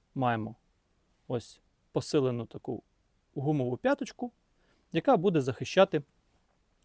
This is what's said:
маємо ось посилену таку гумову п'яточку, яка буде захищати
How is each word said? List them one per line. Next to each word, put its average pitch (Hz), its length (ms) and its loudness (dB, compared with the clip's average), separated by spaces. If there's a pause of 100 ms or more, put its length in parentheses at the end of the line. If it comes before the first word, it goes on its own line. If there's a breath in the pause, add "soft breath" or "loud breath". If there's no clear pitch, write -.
(160)
маємо 117 400 -2 (760)
ось - 320 -8 (320)
посилену 131 540 0
таку - 360 -10 (520)
гумову 135 420 0
п'яточку, 254 560 -4 (600)
яка 247 240 4
буде 165 240 2
захищати 139 640 2 (840)